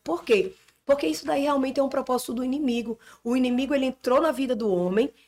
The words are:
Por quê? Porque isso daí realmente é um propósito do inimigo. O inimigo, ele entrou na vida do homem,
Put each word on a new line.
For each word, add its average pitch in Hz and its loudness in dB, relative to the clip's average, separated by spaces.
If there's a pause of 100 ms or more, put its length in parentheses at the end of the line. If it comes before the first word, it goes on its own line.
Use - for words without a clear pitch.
Por 339 -6
quê? 190 2 (320)
Porque 277 2
isso 311 -4
daí 294 0
realmente 277 0
é 269 4
um 269 -2
propósito 254 -2
do 247 -4
inimigo. 240 -2 (240)
O 240 0
inimigo, 262 0
ele 262 2
entrou 254 2
na 320 2
vida 247 -2
do 214 0
homem, 185 2 (160)